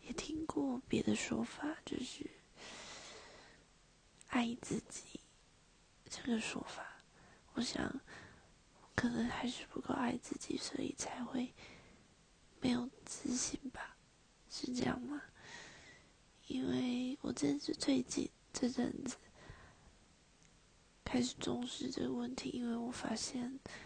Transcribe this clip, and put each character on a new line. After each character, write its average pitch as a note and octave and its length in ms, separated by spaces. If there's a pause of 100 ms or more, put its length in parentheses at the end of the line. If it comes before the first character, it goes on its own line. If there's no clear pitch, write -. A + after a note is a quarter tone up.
也 - 120
听 D#4 320
过 C4+ 420
别 A3+ 160
的 G#3+ 120
说 A3+ 280
法， D4 420
就 - 140
是 - 300 (2000)
爱 A#3+ 320
自 - 300
己 - 300 (880)
这 - 140
个 A3+ 160
说 - 240
法。 - 400 (500)
我 - 80
想 - 400 (920)
可 - 120
能 A#3+ 220
还 - 180
是 - 200
不 - 120
够 - 140
爱 B3 240
自 - 220
己， - 180
所 - 260
以 - 140
才 - 260
会 B3 300 (1040)
没 B3+ 120
有 B3 180 (160)
自 - 300
信 - 240 (100)
吧， - 260 (540)
是 - 240
这 B3 120
样 B3+ 140
吗？ C#4 220 (1300)
因 B3+ 200
为 B3+ 540
我 - 100
真 C#4+ 280
是 D#4 160
最 C4 260
近 - 260 (240)
这 - 160
阵 B3 240 (120)
子 - 120 (1900)
开 B3 160
始 B3+ 180
重 B3 260
视 B3+ 240
这 - 120
个 B3 100
问 B3 240
题， - 140
因 A#3+ 200
为 A#3 60
我 A#3 160
发 - 240
现 B3+ 440 (260)